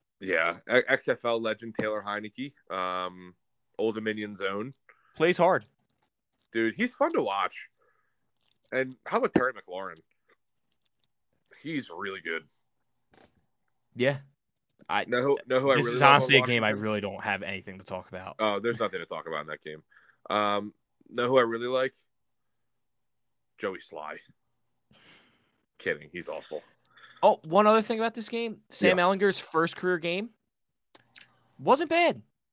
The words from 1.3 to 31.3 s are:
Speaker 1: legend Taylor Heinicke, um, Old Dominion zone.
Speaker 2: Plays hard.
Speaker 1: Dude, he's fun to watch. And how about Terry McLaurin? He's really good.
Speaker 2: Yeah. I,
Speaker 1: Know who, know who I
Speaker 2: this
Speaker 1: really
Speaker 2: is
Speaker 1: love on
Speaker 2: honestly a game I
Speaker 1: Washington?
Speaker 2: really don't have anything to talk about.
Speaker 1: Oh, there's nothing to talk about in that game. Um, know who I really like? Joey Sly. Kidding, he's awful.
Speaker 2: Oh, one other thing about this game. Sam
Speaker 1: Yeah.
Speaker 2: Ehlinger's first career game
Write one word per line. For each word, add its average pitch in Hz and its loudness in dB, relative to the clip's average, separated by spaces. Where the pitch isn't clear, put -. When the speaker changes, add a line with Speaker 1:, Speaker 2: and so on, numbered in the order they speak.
Speaker 1:
legend 110 -6
Taylor 107 -2
Heinicke, 107 -8
um, 92 -6
Old 110 0
Dominion 107 -6
zone. 101 -4
Speaker 2:
Plays 165 2
hard. 170 2
Speaker 1:
Dude, 113 0
he's 233 -2
fun 330 0
to 269 -2
watch. 98 -4
And 131 -4
how 208 -2
about 247 0
Terry 127 4
McLaurin? 92 -10
He's 151 -6
really 95 -8
good. 82 -6
Speaker 2:
Yeah. 135 0
I, 208 0
Speaker 1:
Know - 0
who, 139 2
know 127 2
who 139 2
I 127 6
Speaker 2:
this 120 2
Speaker 1:
really 120 -2
Speaker 2:
is 127 2
Speaker 1:
love 139 10
on 139 12
Speaker 2:
honestly 139 6
a 127 8
game 123 2
I 107 2
Speaker 1:
Washington? 104 -2
Speaker 2:
really 107 -2
don't 98 -8
have 98 -2
anything 95 -10
to 92 -18
talk 92 -10
about. 92 -12
Speaker 1:
Oh, 104 0
there's 113 -2
nothing 95 -2
to 85 -12
talk 82 -10
about 78 -6
in 76 -12
that 76 -12
game. 76 -14
Um, 104 0
know 120 -2
who 131 6
I 123 8
really 117 0
like? 131 -2
Joey 95 -6
Sly. 78 -12
Kidding, 76 -4
he's 85 -10
awful. 76 -10
Speaker 2:
Oh, 196 4
one 185 4
other 214 6
thing 220 -4
about 226 -2
this 220 -8
game. 233 -6
Sam 185 2
Speaker 1:
Yeah. 175 4
Speaker 2:
Ehlinger's 190 2
first - -2
career 180 -2
game 175 -4